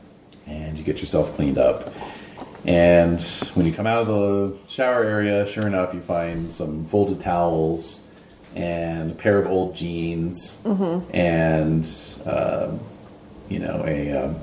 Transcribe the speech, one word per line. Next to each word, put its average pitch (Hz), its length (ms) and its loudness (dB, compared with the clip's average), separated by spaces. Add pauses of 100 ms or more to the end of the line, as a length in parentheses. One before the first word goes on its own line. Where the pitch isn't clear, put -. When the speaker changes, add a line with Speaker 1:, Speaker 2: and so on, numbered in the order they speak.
(460)
Speaker 1:
And 78 300 -8
you 78 80 -10
get 76 160 -2
yourself 76 360 0
cleaned 69 220 0
up. - 320 2 (760)
And 85 560 6 (320)
when 90 100 4
you 82 80 2
come 107 140 -4
out 117 160 2
of 107 60 -2
the 101 460 2 (140)
shower 127 340 2
area, 104 460 2
sure 107 180 -2
enough, 92 280 0
you 87 80 -8
find 85 500 -4
some 80 340 -6
folded 98 320 2
towels 82 840 0 (520)
and 85 580 -4
a - 20 -12
pair 101 240 4
of - 80 2
old 90 280 0
jeans 85 920 -4
Speaker 2:
Mm-hmm. 185 520 0
Speaker 1:
and, 80 720 2 (380)
uh, - 440 -2 (800)
you - 120 -4
know, - 260 -4
a, 73 260 -2
uh, 78 300 -2